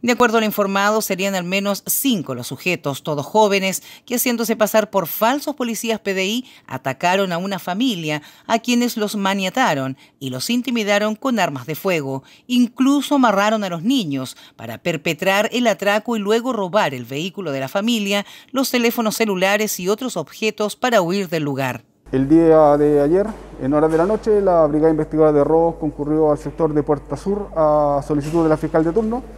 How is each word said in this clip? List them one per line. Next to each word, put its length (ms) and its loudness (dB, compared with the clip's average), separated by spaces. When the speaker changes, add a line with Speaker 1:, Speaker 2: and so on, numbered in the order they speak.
Speaker 1:
De 80 0
acuerdo 260 2
al 60 2
informado, 580 0
serían 320 -4
al 120 -2
menos 420 -2
cinco 480 -2
los 120 -10
sujetos, 540 -4
todos 240 -4
jóvenes, 560 2
que 100 -6
haciéndose 400 -2
pasar 360 0
por 160 0
falsos 480 -2
policías 440 -4
P 140 -4
D 120 -2
I, 200 -4
atacaron 640 -2
a 80 -2
una 180 -6
familia, 640 -4
a 140 0
quienes 360 0
los 200 -4
maniataron 800 0
y 100 -8
los 220 -6
intimidaron 640 0
con 240 -2
armas 260 -2
de 100 -6
fuego. 480 -4
Incluso 720 2
amarraron 480 2
a 60 -4
los 120 -6
niños 560 -2
para 220 -14
perpetrar 760 -2
el 140 0
atraco 500 0
y 40 -2
luego 340 0
robar 400 0
el 120 -10
vehículo 460 -8
de 80 -4
la 80 -6
familia, 580 -2
los 180 0
teléfonos 460 0
celulares 640 0
y 100 -4
otros 260 -2
objetos 600 -4
para 260 2
huir 280 -2
del 100 -2
lugar. 440 -4
Speaker 2:
El 160 0
día 500 6
de 240 4
ayer, 260 2
en 120 0
horas 180 4
de 60 2
la 80 4
noche, 360 2
la 240 4
Brigada 240 4
Investigadora 420 2
de 120 4
Robos 360 2
concurrió 520 0
al 60 2
sector 360 -2
de 100 0
Puerta 320 -2
Sur 400 -6
a 500 2
solicitud 380 0
de 60 2
la 80 2
fiscal 260 0
de 80 0
turno. 320 -2